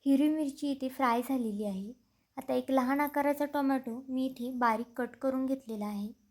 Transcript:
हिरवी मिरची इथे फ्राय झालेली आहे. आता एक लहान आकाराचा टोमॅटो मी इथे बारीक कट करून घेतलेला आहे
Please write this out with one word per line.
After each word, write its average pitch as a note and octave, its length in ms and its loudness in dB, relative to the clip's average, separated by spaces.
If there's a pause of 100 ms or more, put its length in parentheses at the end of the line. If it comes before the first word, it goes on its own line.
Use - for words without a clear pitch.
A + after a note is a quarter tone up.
हिरवी C#4 240 6
मिरची D4 420 -2
इथे C4+ 180 -4
फ्राय B3 400 2
झालेली A3+ 340 0
आहे. G3+ 280 -4 (460)
आता C4 160 -4
एक B3+ 180 0
लहान C4 280 4
आकाराचा C#4+ 460 2
टोमॅटो C4+ 640 0
मी C4 160 -2
इथे B3+ 320 -4
बारीक A#3 300 2 (100)
कट A#3+ 180 -4
करून C4 300 -2
घेतलेला A3+ 400 -4
आहे G#3 260 -6 (200)